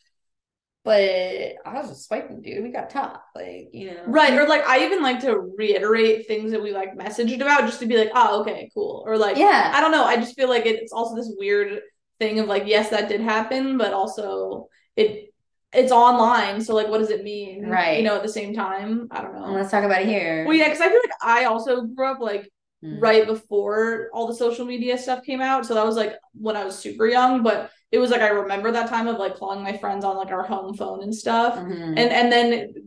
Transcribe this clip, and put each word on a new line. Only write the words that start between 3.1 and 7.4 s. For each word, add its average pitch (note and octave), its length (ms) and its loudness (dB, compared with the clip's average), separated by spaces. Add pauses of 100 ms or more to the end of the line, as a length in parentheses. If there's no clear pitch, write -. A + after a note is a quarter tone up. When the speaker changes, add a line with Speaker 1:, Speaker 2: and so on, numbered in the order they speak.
Speaker 1:
like, F3 380 -14
you F#3+ 220 -14
know? F3 120 -16
Speaker 2:
Right. C#4+ 320 6
Or, D4 80 6
like, D4 200 4
I C4 200 4
even F4+ 160 0
like B3 180 0
to A#3+ 180 0
reiterate G#3+ 880 2
things A3 260 -4
that G#3+ 100 -2
we, G#3 100 -6
like, F#3+ 240 -8
messaged A#3 440 -4